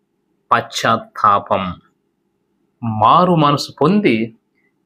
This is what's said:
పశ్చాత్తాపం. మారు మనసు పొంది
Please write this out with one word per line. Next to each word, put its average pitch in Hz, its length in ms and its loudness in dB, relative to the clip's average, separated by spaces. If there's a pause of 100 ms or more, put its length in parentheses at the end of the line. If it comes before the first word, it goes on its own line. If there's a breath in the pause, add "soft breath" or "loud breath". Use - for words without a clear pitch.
(520)
పశ్చాత్తాపం. 104 1200 -2 (1080)
మారు 123 520 2
మనసు 143 380 0 (100)
పొంది 147 540 0 (500)